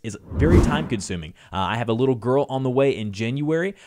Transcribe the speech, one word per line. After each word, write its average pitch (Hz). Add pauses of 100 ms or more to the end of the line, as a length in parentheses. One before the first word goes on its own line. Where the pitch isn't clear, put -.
is 110 (140)
very 170
time 151
consuming. 92 (180)
Uh, 90
I 95
have 117
a 113
little 127
girl 127
on 131
the 131
way 135
in 107
January, 147 (120)